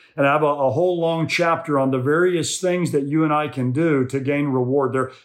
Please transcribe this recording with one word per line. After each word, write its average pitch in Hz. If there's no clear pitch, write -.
And 143
I 139
have 151
a, -
a 143
whole 175
long 165
chapter 165
on 135
the 131
various 160
things 180
that 143
you 156
and 151
I 151
can 123
do 147
to 135
gain 143
reward. 131
There 131
are 127